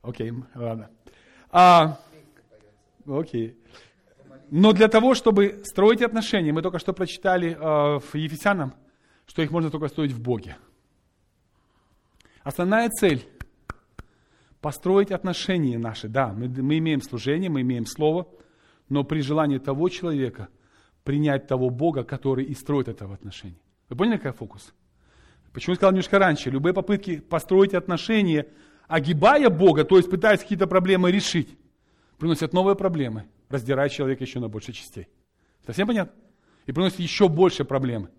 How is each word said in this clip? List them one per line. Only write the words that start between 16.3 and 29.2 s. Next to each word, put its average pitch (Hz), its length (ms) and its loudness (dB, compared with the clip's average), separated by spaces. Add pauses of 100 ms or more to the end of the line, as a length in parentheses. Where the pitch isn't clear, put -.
мы 135 300 -2
имеем 156 220 -2
служение, 143 500 -6
мы 135 120 -2
имеем 120 240 -4
слово, 156 420 -2 (600)
но 139 160 0
при 156 160 -4
желании 143 380 0
того 139 300 -2
человека 143 600 -6 (560)
принять 143 420 0
того 127 240 0
Бога, 135 340 -2
который 135 400 -4
и 139 100 -10
строит 139 340 -4
это 107 180 -12
в 98 60 -14
отношении. 92 460 -18 (300)
Вы 120 80 -12
поняли, 208 220 0
какой 131 140 -8
фокус? - 400 -18 (800)
Почему - 200 -4
я 180 40 0
сказал 190 160 4
немножко 190 260 0
раньше? 160 320 2
Любые 147 240 0
попытки 196 440 -4
построить 190 560 2
отношения, 175 720 0 (400)
огибая 175 640 4